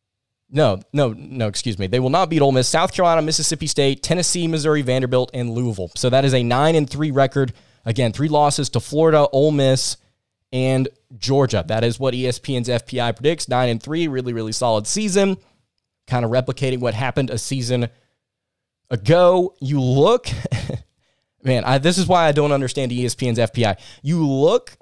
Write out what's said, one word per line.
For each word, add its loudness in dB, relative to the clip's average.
No, 0
no, 0
no, -6
excuse -6
me. -4
They 0
will -2
not 0
beat 2
Ole 4
Miss, 2
South 0
Carolina, 2
Mississippi -4
State, 0
Tennessee, 0
Missouri, 0
Vanderbilt, 0
and -4
Louisville. -4
So 0
that 4
is 4
a 2
nine 2
and 2
three -2
record. 2
Again, 0
three -2
losses 2
to -2
Florida, 2
Ole 4
Miss, 2
and 0
Georgia. 0
That -2
is -2
what -2
E -2
S -4
P -6
N's -4
F -2
P -6
I 0
predicts. -2
Nine 0
and -2
three, -4
really, -4
really -6
solid -2
season. 0
Kind -2
of -2
replicating -2
what -2
happened -2
a -4
season -4
ago. 2
You -2
look, 2
<laughs> -20
man, 0
I, 0
this 0
is 0
why 2
I 4
don't 2
understand -2
E -2
S -4
P -4
N's -2
F 0
P 0
I. 0
You 0
look 0